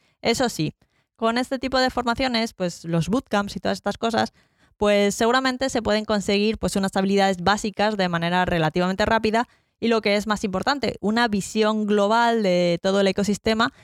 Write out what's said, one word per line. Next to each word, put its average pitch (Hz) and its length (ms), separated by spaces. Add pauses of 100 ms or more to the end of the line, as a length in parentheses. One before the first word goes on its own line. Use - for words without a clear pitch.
(220)
Eso 233 260
sí, - 260 (420)
con 226 200
este 254 220
tipo 262 220
de 254 100
formaciones, 240 640
pues 175 300
los 170 240
bootcamps 202 480
y 185 40
todas 190 180
estas - 200
cosas, 220 340 (440)
pues 202 380
seguramente 254 540
se 240 140
pueden 214 220
conseguir, 208 540
pues, 208 180
unas 190 200
habilidades 196 460
básicas 208 540
de 185 120
manera 175 360
relativamente 180 600
rápida 220 420 (320)
y 233 80
lo 226 120
que 208 160
es 202 100
más 214 180
importante, 202 560
una 226 280
visión 214 580
global 220 560
de 175 400
todo 190 180
el 196 80
ecosistema 214 640 (120)